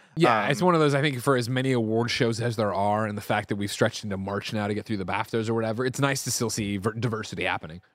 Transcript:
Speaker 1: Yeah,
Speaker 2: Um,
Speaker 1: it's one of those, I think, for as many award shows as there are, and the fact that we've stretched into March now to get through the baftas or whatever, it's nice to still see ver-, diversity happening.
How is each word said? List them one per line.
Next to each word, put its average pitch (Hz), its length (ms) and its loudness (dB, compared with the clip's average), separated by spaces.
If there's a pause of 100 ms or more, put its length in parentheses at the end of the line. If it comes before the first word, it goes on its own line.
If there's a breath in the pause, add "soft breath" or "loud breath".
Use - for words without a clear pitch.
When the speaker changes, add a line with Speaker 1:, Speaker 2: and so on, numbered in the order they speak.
(160 soft breath)
Speaker 1:
Yeah, 110 300 4
Speaker 2:
Um, 131 40 0
Speaker 1:
it's 143 140 2
one 180 100 6
of 165 80 4
those, 143 140 4
I 139 60 2
think, 143 200 0
for 139 160 4
as 120 100 0
many 131 240 0
award 117 380 2
shows 117 320 0
as 117 140 -2
there 104 180 0
are, 104 320 2
and 104 100 -4
the 104 60 -6
fact 104 280 -2
that 107 80 -2
we've 101 140 -4
stretched - 320 0
into 101 140 -4
March 98 340 -4
now 107 140 -2
to 104 80 0
get 104 140 -4
through 110 100 -2
the 95 80 -4
baftas 107 420 -2
or 117 60 0
whatever, 113 320 -2
it's 127 140 -4
nice 135 240 0
to 123 80 -4
still 117 180 -2
see 101 280 -2
ver-, 98 160 -2
diversity 107 500 -4
happening. 90 360 -4 (160)